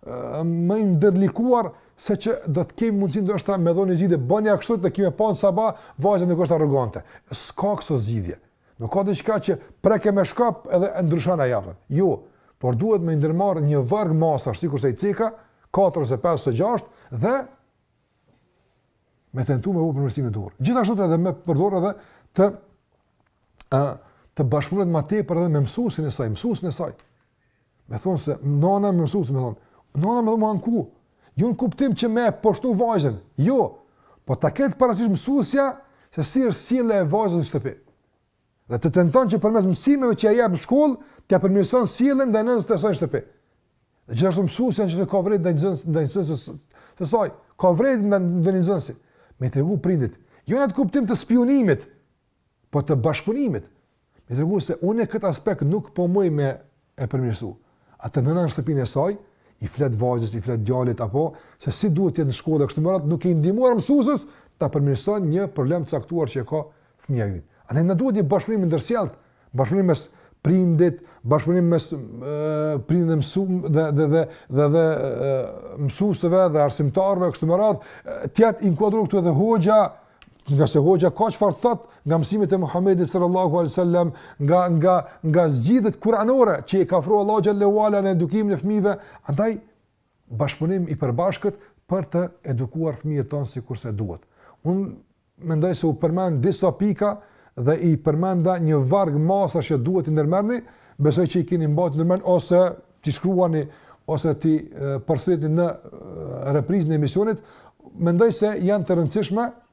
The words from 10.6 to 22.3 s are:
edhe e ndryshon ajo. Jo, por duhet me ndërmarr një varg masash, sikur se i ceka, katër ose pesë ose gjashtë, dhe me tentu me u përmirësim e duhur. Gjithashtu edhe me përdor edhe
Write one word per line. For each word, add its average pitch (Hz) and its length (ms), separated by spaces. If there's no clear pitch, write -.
edhe 185 160
e 180 160
ndryshon 160 400
ajo. 95 300
Jo, 180 160
por 123 200
duhet 202 260
me 160 100
ndërmarr 165 480
një 143 240
varg 180 300
masash, 147 420
sikur 139 220
se 135 100
i 113 60
ceka, 208 340
katër 170 340
ose 127 120
pesë 165 220
ose 123 160
gjashtë, 208 320
dhe 226 140
me 131 120
tentu 147 280
me 165 100
u 160 100
përmirësim 135 340
e 107 60
duhur. 104 260
Gjithashtu 220 460
edhe 165 160
me 180 140
përdor 180 340
edhe 196 140